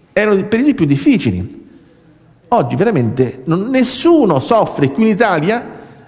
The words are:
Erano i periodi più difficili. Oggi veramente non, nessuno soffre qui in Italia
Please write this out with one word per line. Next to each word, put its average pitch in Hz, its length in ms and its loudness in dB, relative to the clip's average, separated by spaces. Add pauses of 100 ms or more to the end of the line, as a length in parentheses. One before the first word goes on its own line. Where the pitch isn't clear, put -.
(120)
Erano 208 260 0
i 185 60 -2
periodi 240 300 0
più 175 120 0
difficili. 139 800 -2 (840)
Oggi 135 260 0
veramente 127 720 -2
non, 190 240 -2
nessuno 262 720 2
soffre 147 500 0
qui 220 120 0
in 220 60 4
Italia 208 560 0 (420)